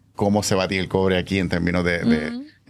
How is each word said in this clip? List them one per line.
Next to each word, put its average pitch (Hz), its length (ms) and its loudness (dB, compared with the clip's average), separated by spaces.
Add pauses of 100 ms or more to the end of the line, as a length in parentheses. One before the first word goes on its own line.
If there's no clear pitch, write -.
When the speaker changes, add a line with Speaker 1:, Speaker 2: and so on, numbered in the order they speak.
(160)
Speaker 1:
cómo 101 260 2
se 101 140 0
batía 95 240 0
el 87 80 -2
cobre 95 320 2
aquí 95 180 -2
en 90 120 0
términos 87 340 0
de, 87 160 0
de, 76 300 0
Speaker 2:
Ujú. 247 160 -10 (240)